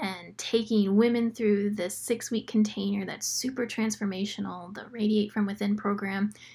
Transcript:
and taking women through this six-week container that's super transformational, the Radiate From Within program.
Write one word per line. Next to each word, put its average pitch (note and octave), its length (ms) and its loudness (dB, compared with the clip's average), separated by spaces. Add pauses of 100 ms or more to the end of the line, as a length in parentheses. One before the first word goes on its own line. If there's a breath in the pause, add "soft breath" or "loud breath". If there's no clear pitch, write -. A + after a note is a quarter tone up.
and F3+ 380 -8
taking G#3+ 580 2
women A#3 360 4
through G#3 420 2
this F#3 220 -4
six-week - 500 -2
container G3+ 580 0
that's - 220 -8
super B3+ 400 -2
transformational, G3 1080 -4
the A#3+ 160 -12
Radiate G#3+ 420 2
From G#3+ 120 2
Within G3+ 320 0
program. G3+ 560 -2 (220 loud breath)